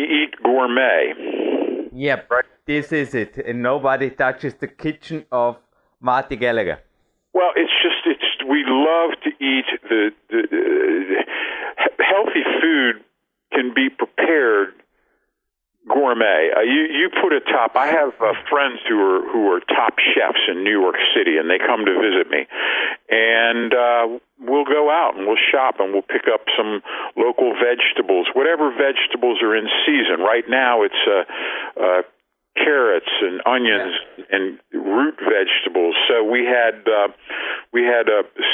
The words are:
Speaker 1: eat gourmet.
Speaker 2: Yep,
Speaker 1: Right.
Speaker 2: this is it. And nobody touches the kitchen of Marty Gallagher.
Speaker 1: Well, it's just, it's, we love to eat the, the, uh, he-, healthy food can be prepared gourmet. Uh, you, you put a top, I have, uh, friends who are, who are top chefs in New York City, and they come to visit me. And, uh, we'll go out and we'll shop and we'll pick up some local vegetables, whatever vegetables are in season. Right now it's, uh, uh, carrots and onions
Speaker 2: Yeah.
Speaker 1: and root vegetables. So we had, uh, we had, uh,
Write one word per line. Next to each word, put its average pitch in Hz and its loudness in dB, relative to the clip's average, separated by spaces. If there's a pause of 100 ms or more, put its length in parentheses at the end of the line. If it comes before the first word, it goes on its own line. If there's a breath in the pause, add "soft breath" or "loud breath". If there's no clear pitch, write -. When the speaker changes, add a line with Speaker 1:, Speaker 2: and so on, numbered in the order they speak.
Speaker 1:
eat 151 -2
gourmet. 123 0
Speaker 2:
Yep, 131 -4
Speaker 1:
Right. 123 0 (200)
Speaker 2:
this 147 -4
is 147 -2
it. 110 -6
And 120 -6
nobody 131 0
touches 131 -4
the - -10
kitchen 156 -10
of 120 0 (440)
Marty 127 -2
Gallagher. 110 -2 (540)
Speaker 1:
Well, 180 2
it's 165 0 (100)
just, - -2
it's, - -4
we 143 0
love 156 2 (140)
to 156 -2 (140)
eat 135 0 (240)
the, 107 2 (200)
the, 113 0
uh, - 0 (520 loud breath)
he-, - -2
healthy 190 0 (180)
food 131 0 (480)
can 123 -2
be 135 2
prepared 113 0 (1120)
gourmet. 113 2
Uh, - 4
you, 131 2 (100)
you 165 0 (120)
put 185 2
a 139 2
top, 127 0
I 131 2
have, 151 2
uh, 110 2 (180)
friends 139 0 (100)
who 107 2
are, 95 2 (100)
who 107 2
are 90 0
top - 0 (200)
chefs 107 0
in 92 -4
New 104 2
York 92 2 (200)
City, 85 2
and 80 -2
they 92 2
come 113 -2
to 95 2
visit 92 0
me. 73 -2 (640 loud breath)
And, 117 2
uh, 120 2 (220)
we'll 135 0
go 147 2
out 156 0
and 98 -6
we'll 110 0 (100)
shop 131 0
and 98 -2
we'll 98 0
pick - -2
up 107 0 (140)
some 107 -4 (340 loud breath)
local 120 0
vegetables, 107 0
whatever 151 2
vegetables 123 0
are 110 2
in 110 -2 (200)
season. 135 2
Right 113 2
now 123 2
it's, - 0
uh, 98 2 (560 loud breath)
uh, 90 2 (520)
carrots 120 2 (120)
and 92 -2
onions 107 0 (240)
Speaker 2:
Yeah. 92 -16 (100)
Speaker 1:
and 95 -2 (160)
root 110 0
vegetables. 92 0 (140)
So 117 4
we 120 0
had, 117 2
uh, 104 4 (680 loud breath)
we 120 2
had, 117 2
uh, 104 4 (320)